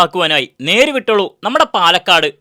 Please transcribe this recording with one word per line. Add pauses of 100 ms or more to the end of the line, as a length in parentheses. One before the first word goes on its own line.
ആക്കുവാനായി (220)
നേരിവിട്ടോളൂ (200)
നമ്മുടെ (100)
പാലക്കാട് (120)